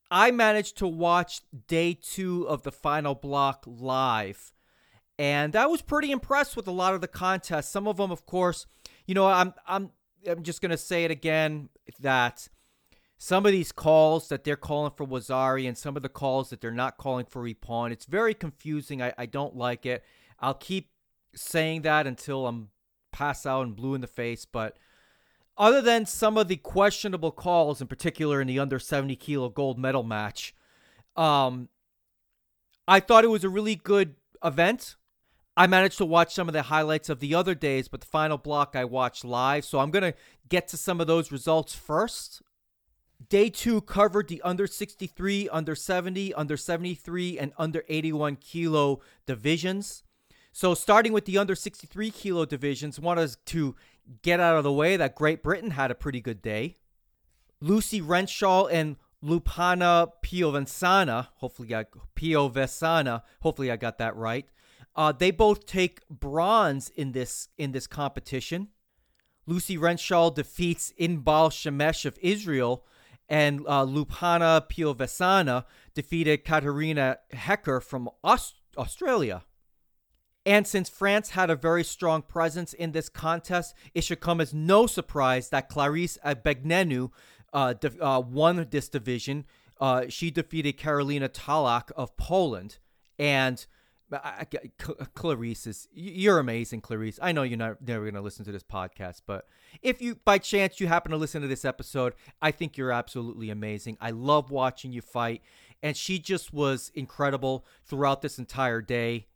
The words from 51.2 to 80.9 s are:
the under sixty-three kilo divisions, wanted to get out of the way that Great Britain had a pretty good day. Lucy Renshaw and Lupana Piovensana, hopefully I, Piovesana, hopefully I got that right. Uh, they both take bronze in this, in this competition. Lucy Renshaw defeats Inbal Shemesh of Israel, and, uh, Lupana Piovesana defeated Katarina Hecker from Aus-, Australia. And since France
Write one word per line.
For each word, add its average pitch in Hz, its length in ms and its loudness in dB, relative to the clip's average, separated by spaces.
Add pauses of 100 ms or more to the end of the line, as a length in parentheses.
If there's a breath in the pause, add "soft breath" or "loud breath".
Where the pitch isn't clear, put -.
the 190 120 0
under 196 180 2
sixty-three - 540 -8
kilo 175 360 -2
divisions, 143 540 -6
wanted 165 360 0 (120)
to 151 280 -2 (480 soft breath)
get 175 160 4
out 170 180 6
of 147 60 2
the 143 80 2
way 156 260 4
that 147 180 0
Great 156 260 0
Britain 185 300 -2
had 135 200 -2
a 123 40 -6
pretty 131 240 -6
good 110 220 -8
day. 113 340 -6 (840)
Lucy 202 400 0
Renshaw 185 640 2
and 151 320 0 (260)
Lupana 170 880 2 (100)
Piovensana, 156 1120 0
hopefully 117 380 -10
I, 110 120 -4 (300)
Piovesana, 143 1080 0 (200 soft breath)
hopefully 139 300 -2
I 117 60 -2
got 117 220 -6
that 113 180 -4
right. 113 320 -4 (460 soft breath)
Uh, 156 180 4
they 180 180 4
both 208 360 4
take 185 420 0
bronze 156 800 2
in 139 240 -6
this, 123 440 -6
in 139 140 -6
this 127 160 -8
competition. 147 800 -6 (760)
Lucy 175 320 -4
Renshaw 170 540 4
defeats 165 680 -4
Inbal 160 520 4
Shemesh 147 540 -2
of 139 160 -6
Israel, 170 640 0 (440 soft breath)
and, 147 380 2
uh, 139 180 4
Lupana 160 840 2
Piovesana 147 960 0 (300 soft breath)
defeated 151 500 0
Katarina 147 760 0 (120)
Hecker 139 480 -2
from 123 300 -8 (140)
Aus-, - 320 2 (200)
Australia. 131 680 -2 (1000)
And 202 220 4
since 185 240 -2
France 202 400 0